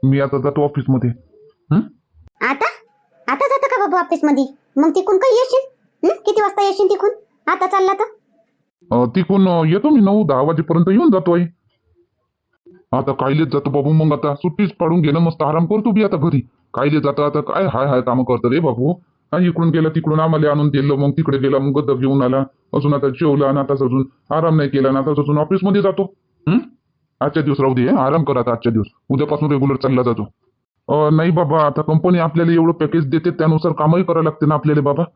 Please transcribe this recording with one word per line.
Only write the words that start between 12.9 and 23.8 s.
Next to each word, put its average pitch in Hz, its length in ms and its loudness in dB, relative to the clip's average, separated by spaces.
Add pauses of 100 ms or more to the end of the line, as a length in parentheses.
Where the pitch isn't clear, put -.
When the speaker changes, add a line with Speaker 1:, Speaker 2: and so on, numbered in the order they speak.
Speaker 1:
आता 127 200 -4
कायलेच 139 360 -2
जातो 139 220 -4
बाबू, 143 220 0
मग 156 200 2
आता 143 220 -2
सुट्टीच 180 380 -2
पाडून 170 300 0
घे 147 80 2
ना, 151 80 2
मस्त 165 240 0
आराम 156 240 0
करतो 220 240 0
बी 214 140 2
आता 190 120 -2
घरी. 143 240 0 (340)
कायले 147 260 0
जातो 143 220 -2
आता, 147 180 -2
काय 160 260 -2
हाय 131 200 -2
हाय 131 140 0
कामं 123 240 0
करतो 120 260 0
रे 143 100 2
बाबू. 135 320 0 (400)
हा, 151 60 -2
इकडून 170 320 2
गेला 156 180 2
तिकडून 156 320 0
आम्हाला 156 300 2
आणून 147 180 2
दिलं, 143 260 0
मग 139 160 0
तिकडे 139 280 -2
गेला, 135 200 0
मग 139 220 0
गदर 143 140 0
घेऊन 135 280 0
आला, 131 160 0 (360)
अजून 143 200 0
आता 139 140 0
जेवला 143 380 0
आणि 135 120 0
आताच 139 240 -2